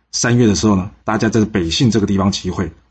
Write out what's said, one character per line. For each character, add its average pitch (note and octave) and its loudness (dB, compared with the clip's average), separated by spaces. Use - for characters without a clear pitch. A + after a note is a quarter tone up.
三 A#2+ 0
月 B2 4
的 G2+ 4
时 G2+ -2
候 G#2 4
呢， F#2 -2
大 A2 -2
家 A2+ 0
在 G#2+ 2
北 F2+ -2
信 A#2+ 2
这 G#2+ 2
个 G2 0
地 G2 0
方 G2 2
集 - -6
会。 E2 -6